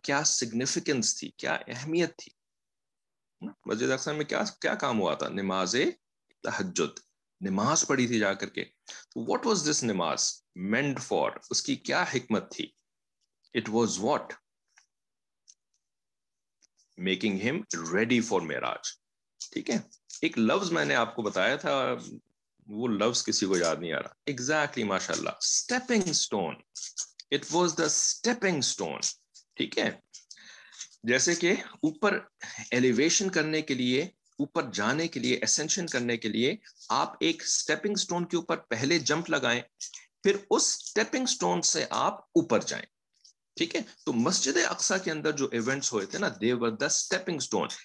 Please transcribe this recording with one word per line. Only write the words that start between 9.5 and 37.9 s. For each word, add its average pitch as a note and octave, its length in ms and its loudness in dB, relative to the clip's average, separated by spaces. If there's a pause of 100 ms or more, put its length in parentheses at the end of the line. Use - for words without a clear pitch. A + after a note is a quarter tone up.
this D3+ 220 0
نماز F2 600 0 (320)
meant C#3 200 2 (180)
for؟ E2 240 2 (140)
اس - 120 0
کی C3+ 140 -2
کیا C#3+ 260 -2
حکمت A#2 500 -2
تھی؟ - 140 -8 (920)
It A2 160 -4
was G2+ 300 0
what? C#3 220 0 (2750)
Making F#2+ 440 0
him C3+ 120 0 (400)
ready A#2 240 4 (120)
for F#2 80 4
Miraj۔ C2 480 -4 (640)
ٹھیک - 180 -4
ہے، A3+ 80 2 (440)
ایک D#3+ 160 -2
لفظ E3 340 2
میں D#3 120 2
نے C#3+ 100 0
آپ A#2 220 0
کو A#2+ 60 -4
بتایا G2+ 340 2
تھا، C3+ 380 0 (720)
وہ G#2+ 220 -4
لفظ A2 360 2
کسی G#2+ 220 0
کو F#2 100 4
یاد E2 200 2
نہیں E2 160 -4
آ C#2 100 -2
رہا۔ - 280 -10
Exactly، C#3 560 0
ماشاءاللہ، F2+ 440 0
Stepping B3 760 0
stone۔ G2+ 480 0 (800)
It D3 220 -2
was F3 120 4
the D#3+ 180 0
stepping G3 720 0
stone۔ E2 420 -2 (540)
ٹھیک - 240 -4
ہے، - 120 2 (1120)
جیسے C3 320 4
کہ F3 200 4 (160)
اوپر F3+ 480 0 (520)
ایلیویشن C3 600 4
کرنے D#3 320 0
کے D3 120 -2
لیے، B2+ 340 2 (300)
اوپر D3+ 240 0 (100)
جانے B2 360 0
کے C3 120 -6
لیے، B2 220 2
ascension D3+ 440 0
کرنے A#2+ 300 0
کے A2+ 120 -2
لیے A#2+ 280 2 (320)
آپ C3 320 0
ایک D#3+ 220 0
stepping - 500 0